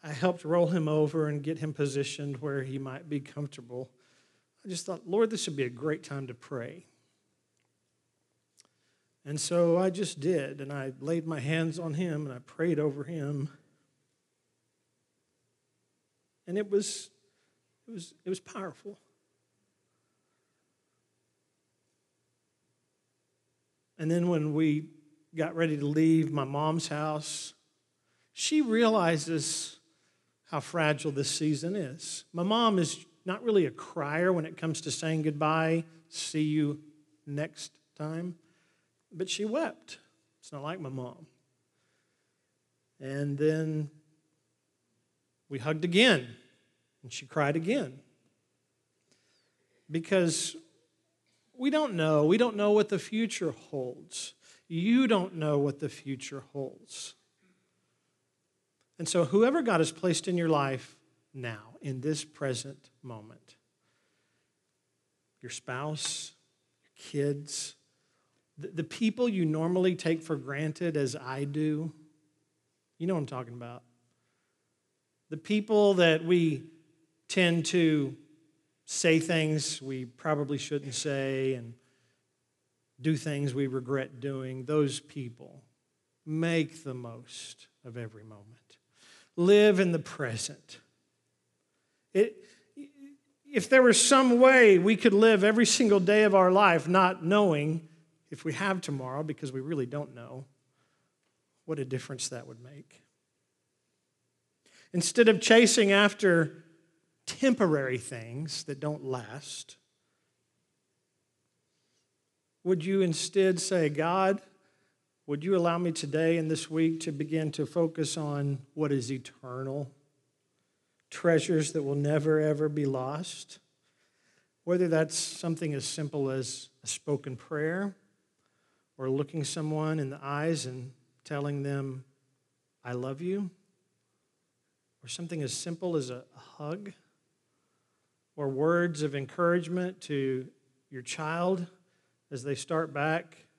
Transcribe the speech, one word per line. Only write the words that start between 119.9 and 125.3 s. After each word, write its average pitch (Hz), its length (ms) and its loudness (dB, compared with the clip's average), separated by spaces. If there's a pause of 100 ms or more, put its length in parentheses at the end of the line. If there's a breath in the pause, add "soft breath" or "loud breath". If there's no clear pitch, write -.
treasures 160 600 2
that 156 100 -4
will 139 120 -4
never, 151 460 2
ever 151 280 0
be 147 160 -2
lost?" 135 720 -6 (1080)
Whether 180 240 2
that's 160 280 2
something 165 560 -4